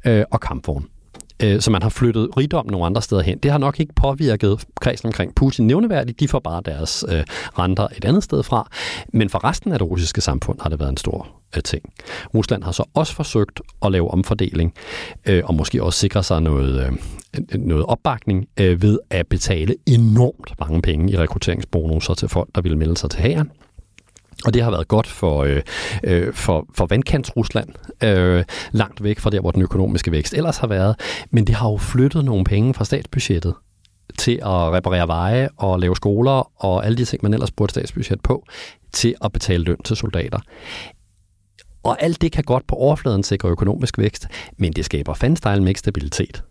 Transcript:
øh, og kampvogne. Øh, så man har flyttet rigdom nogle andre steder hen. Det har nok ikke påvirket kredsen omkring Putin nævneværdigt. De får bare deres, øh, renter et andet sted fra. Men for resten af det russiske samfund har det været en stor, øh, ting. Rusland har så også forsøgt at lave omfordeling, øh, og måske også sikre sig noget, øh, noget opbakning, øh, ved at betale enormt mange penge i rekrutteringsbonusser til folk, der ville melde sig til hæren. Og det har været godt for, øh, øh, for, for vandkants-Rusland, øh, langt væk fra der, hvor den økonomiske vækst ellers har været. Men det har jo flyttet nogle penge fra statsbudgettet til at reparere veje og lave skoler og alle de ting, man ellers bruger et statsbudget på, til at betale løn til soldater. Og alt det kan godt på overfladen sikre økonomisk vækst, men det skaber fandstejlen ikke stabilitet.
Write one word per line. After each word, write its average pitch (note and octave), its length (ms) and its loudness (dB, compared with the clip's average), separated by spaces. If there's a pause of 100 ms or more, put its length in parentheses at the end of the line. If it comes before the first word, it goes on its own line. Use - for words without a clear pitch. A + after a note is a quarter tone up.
øh, A2 240 4
og - 100 0
kampvogne. C#2+ 460 -6 (560)
Øh, G#2 180 4
så A2+ 100 0
man F#2+ 120 4
har A2 60 0
flyttet A2+ 480 0
rigdom C#3+ 300 0
nogle F2+ 200 -2
andre G#2 160 0
steder F#2+ 200 0
hen. F2 160 0
Det C#3 120 2
har D3 80 2
nok C#3 220 0
ikke D3+ 140 -2
påvirket B2+ 680 2 (160)
kredsen B2 260 -2
omkring G2 280 -2
Putin C3 320 4
nævneværdigt. C#3+ 540 2
De D3 80 2
får C#3 100 0
bare E2+ 260 -4
deres, D#2+ 440 -4
øh, D#2+ 140 0 (360)
renter F#2 380 0
et - 80 -8
andet F3 200 2
sted - 180 -2
fra. - 280 -2 (420)
Men G#2+ 160 4
for - 160 -2
resten F3 280 -2
af D3 60 0
det E2+ 120 0
russiske F2 300 -2
samfund - 400 -2
har - 80 -4
det D2+ 120 -4
været C#2 100 -2
en C2 60 -2
stor, - 320 -6 (280)
øh, - 60 -2
ting. - 300 -6 (420)
Rusland G#2 280 0
har F2+ 100 -4
så - 120 -2 (100)
også D#3 200 0
forsøgt - 460 -2 (240)
at G2 80 2
lave F2 180 2
omfordeling, F2+ 640 0 (520)
øh, F#2 180 4
og F2 100 0
måske D2+ 280 0
også F2 160 0
sikre G2+ 240 0
sig E2 200 0
noget, C2+ 440 2
øh, - 720 -6
noget D#2+ 280 0
opbakning, A2 600 -2 (140)
øh, F2+ 220 4
ved G#2 160 4 (120)
at F2+ 160 -2
betale F2 480 0 (120)
enormt A#2 760 4
mange D#2+ 220 0
penge E2+ 300 2
i F#2 60 2
rekrutteringsbonusser E2 960 0
til - 140 -4
folk, - 260 -2
der G2 60 0
ville E2 180 0
melde D#2+ 180 2
sig D#2 140 -4
til - 100 -4
hæren. D3 300 0 (960)
Og A#2 80 2
det A#2+ 80 4
har A#2 80 2
været E2+ 180 -2
godt G#2+ 180 4
for, D2+ 360 0
øh, C#2+ 200 2 (420)
øh, F2 280 2
for, - 420 0
for F#2 120 0
vandkants-Rusland, A#2 840 -2 (360)
øh, F2+ 400 4 (280)
langt G#2 300 -2
væk G#2 160 0
fra A2+ 120 0
der, G2+ 100 0
hvor F2+ 100 0
den F#2 120 2
økonomiske F#2 500 0
vækst D2+ 220 -2
ellers D#3+ 240 0
har - 80 -2
været. G2+ 300 2 (340)
Men A2 160 4
det A2+ 80 4
har A2 160 0
jo G#2 60 0
flyttet C#3 480 2
nogle G#2 200 2
penge A2 300 2
fra A2 100 -2
statsbudgettet F2 720 -2 (640)
til - 140 0
at F2+ 400 0
reparere F2+ 360 2
veje G2+ 480 0
og F#2 240 0
lave F2+ 160 2
skoler A#2+ 680 0
og F#2+ 220 2
alle A#2 120 2
de B2 60 2
ting, - 180 -4
man G#2 120 2
ellers B1+ 160 0
bruger G#2 160 -2
et - 40 -2
statsbudget - 500 -4
på, - 260 -2 (460)
til A#2+ 220 0 (100)
at G#2 80 0
betale F2 320 0
løn E2+ 200 0
til A2 120 -2
soldater. - 420 -4 (1400)
Og A#2 200 -2
alt E3 200 0
det D#3+ 100 0
kan C#3+ 120 -2
godt B2 220 0
på - 100 -4
overfladen B2+ 460 2
sikre G2 260 0
økonomisk G2 500 0
vækst, G#2+ 280 -2 (320)
men E2+ 140 0
det D#2 120 -2
skaber D2 300 -4
fandstejlen G2+ 540 2
ikke G2 120 0
stabilitet. F#2+ 720 -2